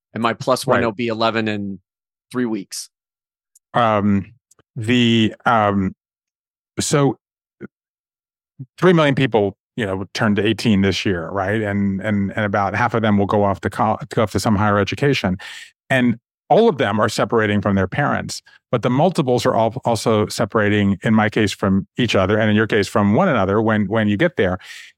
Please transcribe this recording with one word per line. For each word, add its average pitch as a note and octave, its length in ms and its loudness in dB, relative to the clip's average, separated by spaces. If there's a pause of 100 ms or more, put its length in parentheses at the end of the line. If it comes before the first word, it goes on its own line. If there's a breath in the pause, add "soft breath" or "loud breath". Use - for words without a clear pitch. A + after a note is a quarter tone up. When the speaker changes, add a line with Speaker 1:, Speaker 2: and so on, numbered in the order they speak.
(140)
Speaker 1:
and A2 80 -6
my A2+ 100 0
plus B2 340 -2
one B2 120 2
Speaker 2:
Right. G2+ 80 -2
Speaker 1:
will A#2 60 -2
be A#2 160 -6
eleven A2 380 -2
in G2+ 340 -6 (520)
three B2 140 -2
weeks. G#2 420 -8 (840)
Speaker 2:
Um, G#2 580 0 (440)
the, A#2 580 2 (100)
um, G2+ 500 2 (880)
so C#3+ 380 0 (1600)
three F3+ 160 6
million D3+ 200 4
people, A2+ 440 0 (180)
you A#2 100 -2
know, F#2+ 260 -4
turn G#2+ 220 0
to G2+ 100 0
eighteen G#2+ 380 2
this F#2+ 240 0
year, F2 240 -2
right? G2 320 -4
And, G2+ 380 -2
and, G2+ 320 -2
and A2 120 -2
about G2+ 300 0
half A2+ 200 -2
of A2+ 80 -2
them G#2+ 140 2
will G2+ 100 2
go G#2 180 0
off G2 160 -2
to G2 100 -4
col-, G#2+ 280 -2 (100)
go A#2+ 160 -2
off - 80 -4
to A2 80 -2
some A2 160 0
higher G#2 220 2
education. G2+ 600 -2 (500 loud breath)
And B2 300 0 (320)
all G#3 180 6
of F#3 100 0
them G2+ 200 0
are A2+ 100 2
separating G#2+ 520 0
from G2+ 160 0
their F#2+ 100 2
parents, A#2+ 560 -4 (300 soft breath)
but A#2+ 100 0
the B2+ 80 0
multiples C3 560 0
are C3 80 2
all A2 200 0 (100)
also A2 420 0
separating, G#2 760 0
in A2 120 2
my A2 140 4
case, G#2+ 240 0
from G2 340 -2 (100)
each A#2 200 0
other, G2+ 240 2
and G#2+ 100 0
in G#2 60 2
your G#2+ 100 2
case, G#2 220 0
from G2+ 260 2
one F3+ 140 2
another G#2 340 0
when, G#2+ 240 0
when G#2+ 220 -2
you G#2 80 0
get C3 200 -2
there. F2+ 220 0 (400 loud breath)